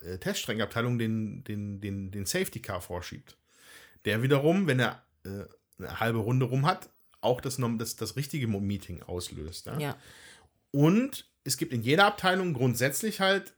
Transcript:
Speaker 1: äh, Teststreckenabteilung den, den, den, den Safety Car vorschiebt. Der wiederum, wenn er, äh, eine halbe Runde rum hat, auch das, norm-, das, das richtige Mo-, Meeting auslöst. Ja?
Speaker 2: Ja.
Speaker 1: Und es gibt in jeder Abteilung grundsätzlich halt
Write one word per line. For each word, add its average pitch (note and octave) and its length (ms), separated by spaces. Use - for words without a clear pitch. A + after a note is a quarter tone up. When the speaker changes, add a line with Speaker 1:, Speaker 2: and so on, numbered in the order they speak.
Speaker 1:
äh, F#2 160
Teststreckenabteilung A#2 800
den, A2 460
den, G#2 360
den, G2 300
den G2 160
Safety C3 340
Car F#2 220
vorschiebt. - 540
Der G#2+ 180
wiederum, D3 440
wenn C3 140
er, - 220
äh, G2 200
eine E2+ 220
halbe A2+ 180
Runde B2 280
rum C3 200
hat, F#3+ 240
auch B2 200
das, C3 180
norm-, A#2 200
das, A2+ 180
das G#2+ 200
richtige C#3 320
Mo-, G2+ 120
Meeting G2 420
auslöst. F2+ 640
Ja? - 120
Speaker 2:
Ja. D3 180
Speaker 1:
Und F#3+ 580
es C3 120
gibt - 160
in A#2 100
jeder D#3 240
Abteilung F#3 480
grundsätzlich C3 680
halt G3 380